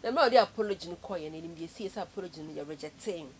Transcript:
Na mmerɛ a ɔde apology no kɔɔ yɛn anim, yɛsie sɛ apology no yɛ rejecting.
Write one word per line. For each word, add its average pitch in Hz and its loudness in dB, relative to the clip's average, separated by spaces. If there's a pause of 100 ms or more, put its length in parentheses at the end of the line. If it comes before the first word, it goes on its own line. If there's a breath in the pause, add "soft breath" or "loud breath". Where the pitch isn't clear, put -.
Na 226 0
mmerɛ 277 4
a - 6
ɔde 254 10
apology 208 -2
no 175 -6
kɔɔ 180 -8
yɛn 156 -8
anim, 165 -10
yɛsie 170 -8
sɛ 208 -8
apology 175 -10
no 151 -8
yɛ 143 -8
rejecting. 156 -8 (120)